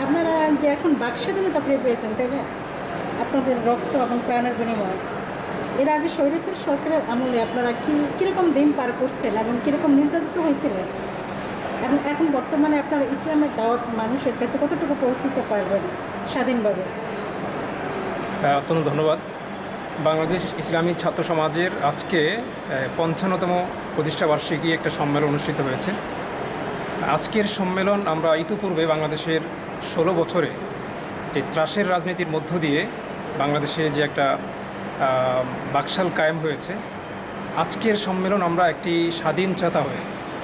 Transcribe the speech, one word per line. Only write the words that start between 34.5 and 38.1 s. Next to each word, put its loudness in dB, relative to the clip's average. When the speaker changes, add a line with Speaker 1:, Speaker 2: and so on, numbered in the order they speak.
Speaker 2:
আহ, 2
বাকশাল 0
কায়েম 2
হয়েছে, -4
আজকের 2
সম্মেলন 0